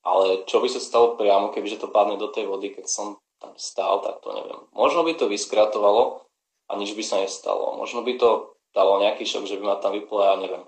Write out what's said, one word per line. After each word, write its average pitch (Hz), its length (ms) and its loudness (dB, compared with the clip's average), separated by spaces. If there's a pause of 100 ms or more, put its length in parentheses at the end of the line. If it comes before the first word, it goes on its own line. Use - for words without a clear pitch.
ale 95 440 2
čo - 120 0
by 123 80 0
sa 127 120 -4
stalo 117 360 4
priamo, 98 360 2
kebyže 104 280 -6
to - 80 -8
padne 104 280 2
do 104 160 -6
tej 107 160 -6
vody, 98 240 -6
keď - 160 -16
som 104 320 -8 (180)
tam - 180 -20
stál, - 440 -2
tak - 240 -8
to - 80 -10
neviem. - 280 -12 (120)
Možno 143 320 2
by 165 100 0
to 143 140 0
vyskratovalo 104 960 2 (440)
a 101 80 -6
nič 101 200 -6
by 107 80 -6
sa 104 160 -2
nestalo. - 560 -4
Možno 117 260 -6
by 120 140 -2
to 120 400 2 (160)
dalo 98 280 4
nejaký 107 240 0
šok, 101 220 -6
že 98 140 -6
by 101 60 -8
ma 101 120 0
tam 101 160 -2
vyplo, 104 300 -2
ja 98 120 6
neviem. 92 320 -6